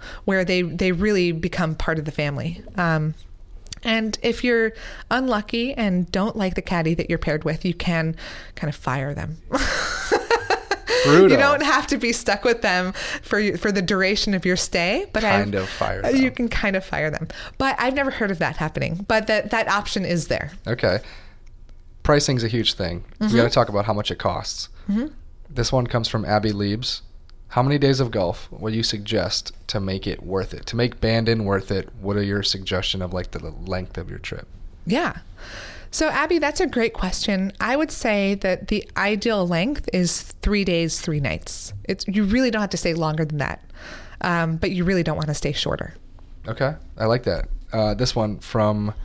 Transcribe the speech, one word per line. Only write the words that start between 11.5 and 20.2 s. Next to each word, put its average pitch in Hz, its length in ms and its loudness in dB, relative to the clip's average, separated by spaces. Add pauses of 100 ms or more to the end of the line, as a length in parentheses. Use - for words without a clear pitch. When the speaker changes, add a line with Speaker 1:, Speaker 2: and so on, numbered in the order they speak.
Speaker 1:
have 294 240 2
to 269 100 0
be 233 160 0
stuck 202 300 0
with 233 180 2
them 185 320 2 (300)
for, 202 340 2
for 208 140 0
the 196 100 2
duration 190 540 2
of 180 100 0
your 180 100 4
stay. 196 560 0
But 214 120 0
Speaker 2:
Kind 202 320 2
Speaker 1:
I've, - 80 0
Speaker 2:
of 190 60 -6
fire - 420 -2
Speaker 1:
you 262 180 6
Speaker 2:
them. 240 60 -6
Speaker 1:
can 233 140 0
kind 196 260 0
of 190 100 -4
fire 156 240 -2
them. 160 180 -4 (300)
But 269 220 2
I've 262 160 0
never 277 160 0
heard 214 180 0
of 185 80 -2
that 160 200 0
happening. 156 500 -2
But 220 180 4
that, 214 240 0
that 226 180 0
option 202 380 0
is 170 220 0